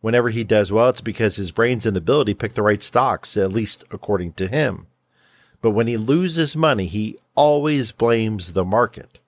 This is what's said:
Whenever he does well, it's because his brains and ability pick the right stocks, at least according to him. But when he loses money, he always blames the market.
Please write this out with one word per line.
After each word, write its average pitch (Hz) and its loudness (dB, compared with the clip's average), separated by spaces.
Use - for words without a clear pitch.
Whenever 117 2
he 113 -4
does 104 2
well, 113 4
it's - -2
because 107 -2
his 92 -6
brains 117 0
and 104 0
ability 104 0
pick 107 -6
the 110 -2
right 104 2
stocks, - -2
at 95 0
least 107 -6
according 92 -4
to 95 -4
him. 113 -4
But 113 2
when 113 2
he 117 -2
loses 156 0
money, 139 0
he 107 -6
always 147 2
blames 110 0
the 92 0
market. 113 -2